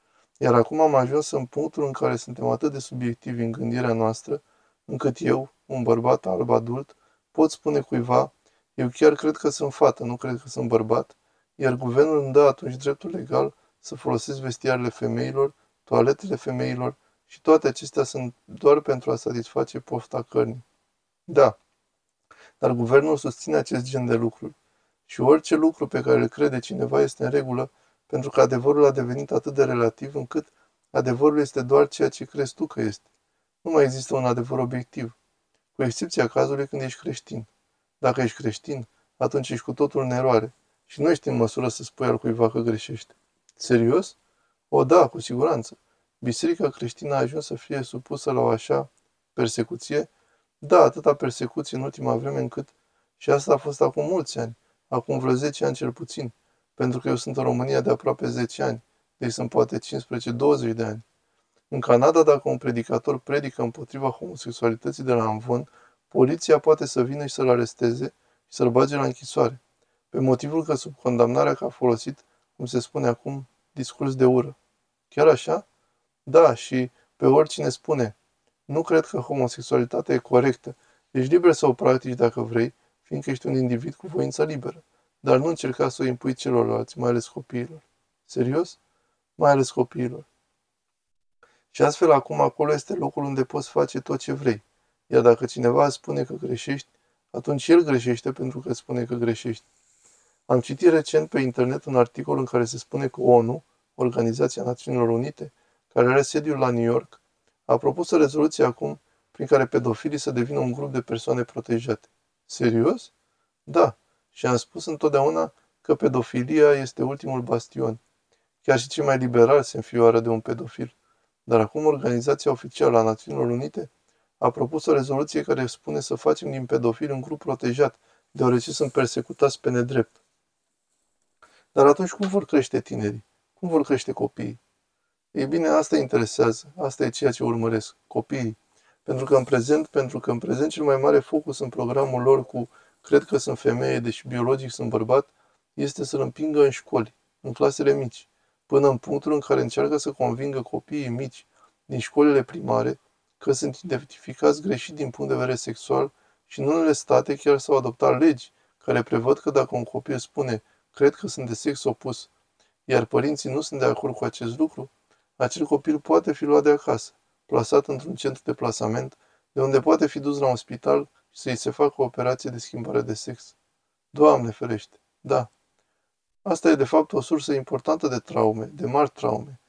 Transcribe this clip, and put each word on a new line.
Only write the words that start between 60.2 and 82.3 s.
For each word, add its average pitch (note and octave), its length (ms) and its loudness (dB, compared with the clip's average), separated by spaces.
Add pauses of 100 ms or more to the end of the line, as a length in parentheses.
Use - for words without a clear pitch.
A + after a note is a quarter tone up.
douăzeci B2 440 2
de A2+ 100 -4
ani. A2 200 -8 (640)
În C#3 120 -4
Canada, C#3+ 420 6
dacă D3 260 4
un C3 100 -2
predicator B2 600 -2
predică C#3 440 -6
împotriva C3 460 -6
homosexualității C3 920 -4
de B2+ 100 0
la A#2 120 2
amvon, A#2+ 440 -2 (400)
poliția D3+ 500 4
poate D#3 280 2
să C3 160 0
vină C#3+ 240 -4
și - 80 -10
să-l C3 140 0
aresteze A#2+ 580 0 (420)
și - 80 -20
să-l B2+ 140 2
bage C#3 260 4
la C#3 80 -2
închisoare, C3 560 -2 (480)
pe A#2+ 120 -6
motivul D3 440 0
că D3+ 100 -2
sub C#3+ 280 -8
condamnarea B2+ 520 2
că - 100 -8
a B2+ 40 -4
folosit, B2 560 -2 (320)
cum C3 100 -10
se B2 140 -2
spune C3+ 260 -4
acum, C3+ 400 -4 (260)
discurs C3+ 420 -6
de C3 100 2
ură. B2+ 320 2 (520)
Chiar D#3 200 4
așa? D#3 380 2 (640)
Da, D3 240 8
și B2+ 360 -4 (260)
pe C3+ 100 2
oricine D3 420 4
spune: B2+ 480 -4 (480)
"Nu D3+ 180 -2
cred D#3+ 240 4
că - 120 -8
homosexualitatea B2+ 960 -2
e B2+ 40 2
corectă, B2+ 580 0 (340)
ești C3 220 -2
liber F3 200 8
să D3 140 0
o B2+ 60 4
practici B2+ 420 0
dacă A#2+ 260 0